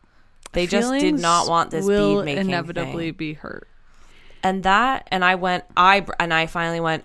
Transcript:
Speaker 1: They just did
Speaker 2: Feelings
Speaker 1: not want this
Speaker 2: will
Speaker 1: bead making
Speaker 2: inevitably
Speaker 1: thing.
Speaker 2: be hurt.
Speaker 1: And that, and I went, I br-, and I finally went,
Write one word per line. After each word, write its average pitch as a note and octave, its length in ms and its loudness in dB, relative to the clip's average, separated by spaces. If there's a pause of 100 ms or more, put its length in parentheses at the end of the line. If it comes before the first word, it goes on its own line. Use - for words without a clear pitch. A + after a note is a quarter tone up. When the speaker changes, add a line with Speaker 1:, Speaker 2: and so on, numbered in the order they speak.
(520)
Speaker 1:
They F3+ 160 -2
just A3+ 260 0
did C#4 80 0
Speaker 2:
Feelings D4 200 2
Speaker 1:
not E3+ 280 2
want E3 220 0
this F#3+ 140 -4
Speaker 2:
will G3+ 360 2
Speaker 1:
bead - 40 -6
making D#3 240 -2
Speaker 2:
inevitably E3+ 580 -6
Speaker 1:
thing. D#3+ 100 -6
Speaker 2:
be D#3 160 -8
hurt. - 340 -16 (760)
Speaker 1:
And F#3+ 220 -2
that, A3 480 0
and F#3 140 0
I F#3 100 4
went, F3+ 300 -2 (100)
I F#3+ 240 6
br-, G3 180 -6
and E3+ 160 0
I D#3+ 140 2
finally E3+ 320 -4
went, D#3+ 260 -2